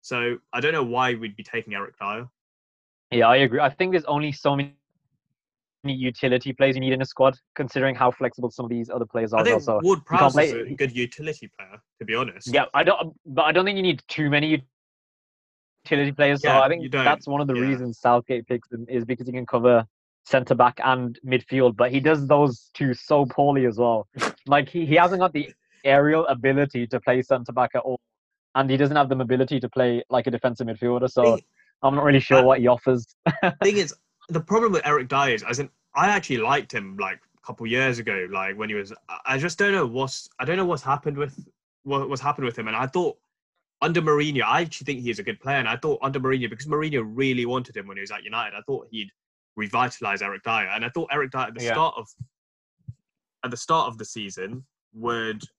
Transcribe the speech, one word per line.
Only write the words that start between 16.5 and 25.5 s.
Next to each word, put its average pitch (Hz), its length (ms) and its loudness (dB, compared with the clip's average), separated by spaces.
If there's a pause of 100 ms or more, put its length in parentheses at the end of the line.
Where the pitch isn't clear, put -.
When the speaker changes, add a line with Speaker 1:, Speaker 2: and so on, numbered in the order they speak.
Speaker 2:
I 135 80 6
think 170 140 -2
Speaker 1:
you 131 60 -8
don't. 131 160 0
Speaker 2:
that's 147 220 2
one 143 140 -2
of 147 60 0
the 135 100 0
Speaker 1:
Yeah. 123 60 0
Speaker 2:
reasons 127 360 -4
Southgate 120 480 2
picks 123 240 -4
him, 117 180 -10
is 123 160 -2
because 120 220 -6
he 127 60 -8
can 123 140 -8
cover 117 400 4 (380)
centre 131 300 2
back 123 300 4
and 127 420 0
midfield, 127 500 2
but 123 140 2
he 135 100 0
does 147 280 2
those 143 460 2
two 135 200 -2
so 143 320 0
poorly 139 400 2
as 110 120 -2
well. 117 360 0
Speaker 1:
<laughs> - 240 -6 (100)
Speaker 2:
Like, 143 200 2
he, 170 180 -4
he 151 100 4
hasn't 180 240 4
got 180 120 2
the 147 160 -4 (360)